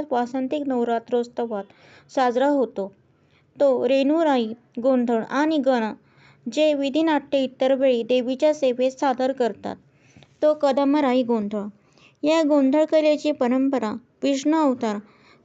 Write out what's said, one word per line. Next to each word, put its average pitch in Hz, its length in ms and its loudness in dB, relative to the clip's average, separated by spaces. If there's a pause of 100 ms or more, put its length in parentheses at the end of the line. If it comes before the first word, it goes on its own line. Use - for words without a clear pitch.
(120)
वासंतिक 262 560 -4
नवरात्रोत्सवात 240 960 -4 (520)
साजरा 254 320 2
होतो 226 440 -2 (680)
तो 262 280 2
रेणुराई 269 600 2 (360)
गोंधळ 247 400 2
आणि 311 340 -2
गण 240 360 0 (600)
जे 302 200 2
विधिनाट्य 285 640 -2
इतर 262 360 0
वेळी 254 300 2
देवीच्या 254 500 0
सेवेत 254 380 0
सादर 262 400 -2
करतात, 208 440 -4 (680)
तो 302 120 4
कदमराई 277 720 2
गोंधळ. 214 400 -2 (600)
या 320 240 2
गोंधळ 285 380 4
कलेची 302 460 2
परंपरा 262 640 0 (300)
विष्णू 277 340 0
अवतार 247 400 0 (480)